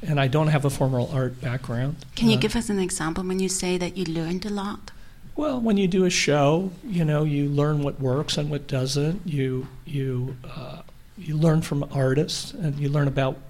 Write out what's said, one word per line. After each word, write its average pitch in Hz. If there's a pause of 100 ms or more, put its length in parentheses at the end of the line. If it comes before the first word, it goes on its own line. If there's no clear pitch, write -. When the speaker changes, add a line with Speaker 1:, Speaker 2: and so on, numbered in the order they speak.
Speaker 1:
and 156
I 135
don't 156
have 151
a 139
formal 131
art 127
background. 127 (180)
Speaker 2:
Can 226
you 220
Speaker 1:
Uh, -
Speaker 2:
give 214
us 226
an 202
example 180
when 185
you 190
say 180
that 175
you 185
learned 165
a 214
lot? 202 (460)
Speaker 1:
Well, 294
when 226
you 196
do 185
a 180
show, 151 (140)
you 175
know, 151
you 143
learn 147
what 139
works 135
and 147
what 143
doesn't. 143
You, 131 (180)
you, 131
uh, 139 (340)
you 160
learn 160
from 143
artists, 135
and 151
you 143
learn 143
about 135 (140)